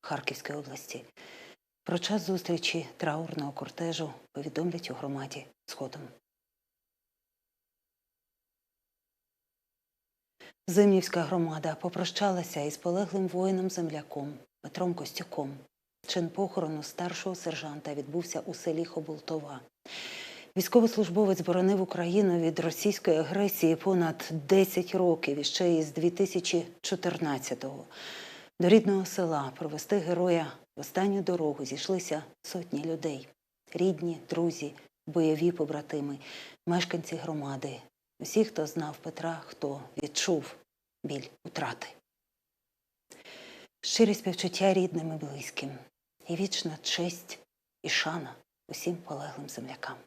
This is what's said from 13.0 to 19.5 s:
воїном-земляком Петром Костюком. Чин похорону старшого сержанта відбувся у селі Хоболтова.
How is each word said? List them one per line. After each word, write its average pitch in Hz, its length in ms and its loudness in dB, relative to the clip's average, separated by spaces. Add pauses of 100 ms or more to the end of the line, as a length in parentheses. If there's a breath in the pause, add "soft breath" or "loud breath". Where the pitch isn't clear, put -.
воїном-земляком 180 1040 -2 (300)
Петром 175 320 -2
Костюком. 170 560 -6 (560)
Чин 170 220 0
похорону 160 540 -2
старшого 175 520 -6
сержанта 151 600 -8
відбувся 147 460 -4
у - 140 -8
селі 165 300 -2
Хоболтова. 151 760 -8 (960 loud breath)